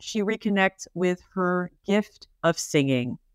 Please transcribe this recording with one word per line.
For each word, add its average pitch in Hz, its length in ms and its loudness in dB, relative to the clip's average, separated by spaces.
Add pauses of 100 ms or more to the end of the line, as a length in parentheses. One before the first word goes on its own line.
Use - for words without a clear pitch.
she 208 240 -4
reconnects 202 680 -2
with 180 280 0 (120)
her 180 360 0 (160)
gift - 400 -2 (160)
of 165 160 2
singing. 135 580 0 (180)